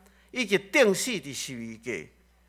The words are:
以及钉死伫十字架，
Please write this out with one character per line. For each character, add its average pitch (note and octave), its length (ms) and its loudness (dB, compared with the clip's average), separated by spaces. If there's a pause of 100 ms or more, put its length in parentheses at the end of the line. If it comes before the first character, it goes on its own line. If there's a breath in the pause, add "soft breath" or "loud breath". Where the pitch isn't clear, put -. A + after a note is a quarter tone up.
(320 soft breath)
以 B3 140 -2
及 F#3+ 120 2
钉 A3 360 4
死 B3 180 -4
伫 D3 200 -6
十 B2+ 240 -8
字 A2+ 220 -10
架， G2 320 -8 (400)